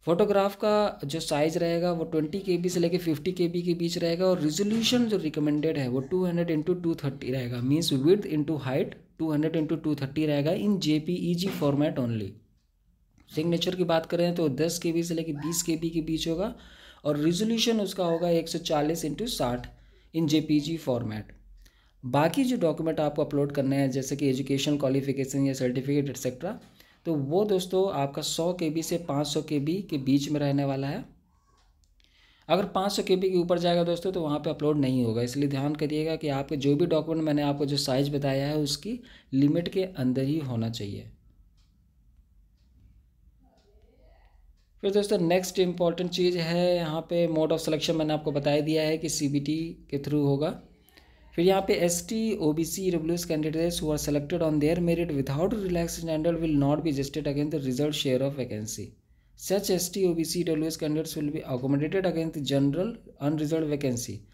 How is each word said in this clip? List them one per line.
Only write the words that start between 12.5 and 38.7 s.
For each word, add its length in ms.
सिग्नेचर 400
की 80
बात 220
करें 300
तो 140
दस 300
के 120
बी 120
से 100
लेके 200
बीस 280
के 140
बी 140
के 120
बीच 260
होगा, 280
और 120
रिजोल्यूशन 640
उसका 260
होगा 240
एक 200
सौ 100
चालीस 460
into 220
साठ 400
in 120
जेपीईजी 500
फॉर्मेट। 480
बाकी 380
जो 140
डॉक्यूमेंट 420
आपको 240
अपलोड 280
करने 240
हैं, 160
जैसे 240
कि 140
एजुकेशन 480
क्वालिफिकेशन 680
या 80
सर्टिफिकेट 560
एटसेटरा, 500
तो 100
वो 300
दोस्तों 480
आपका 280
सौ 320
के 160
बी 140
से 140
पाँच 300
सौ 140
के 180
बी 220
के 160
बीच 320
में 100
रहने 260
वाला 220
है। 180
अगर 160
पाँच 260
सौ 120
के 120
बी 140
के 80
ऊपर 220
जाएगा 240
दोस्तों, 280
तो 100
वहाँ 180
पे 100
अपलोड 280
नहीं 280
होगा, 160
इसलिए 280
ध्यान 260
करिएगा 400
कि 120
आपके 300
जो 180
भी 100
डॉक्यूमेंट 400
मैंने 160
आपको 240
जो 120
साइज 380
बताया 320
है, 100
उसकी 420